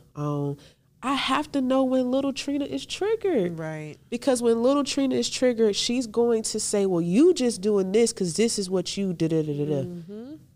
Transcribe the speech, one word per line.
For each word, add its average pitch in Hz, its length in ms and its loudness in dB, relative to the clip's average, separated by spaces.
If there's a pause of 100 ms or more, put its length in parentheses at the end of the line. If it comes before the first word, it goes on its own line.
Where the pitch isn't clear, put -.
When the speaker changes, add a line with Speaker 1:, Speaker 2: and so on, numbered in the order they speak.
(160)
Speaker 1:
um, 143 400 -4 (460)
I 269 120 -2
have 269 380 -2
to 277 80 0
know 262 240 2
when 254 260 0
little 277 220 0
Trina 285 340 -4
is - 200 -8
triggered. 349 720 -2
Speaker 2:
Right. 156 380 -8 (140)
Speaker 1:
Because 240 320 0
when 233 200 2
little 277 220 4
Trina 269 320 0
is 240 140 0
triggered, 226 440 2
she's 240 320 -2
going 226 380 2
to - 160 -4
say, 202 260 0
"Well, 180 140 2
you 214 340 6
just 240 280 0
doing 196 300 2
this 226 200 4
'cause 175 240 -2
this 220 220 2
is 190 120 -4
what 180 260 -2
you 196 160 0
da 165 160 0
da 160 140 2
da 151 140 -4
da 147 80 -2
da." 147 200 0
Speaker 2:
Mm-hmm. 190 500 -12 (220)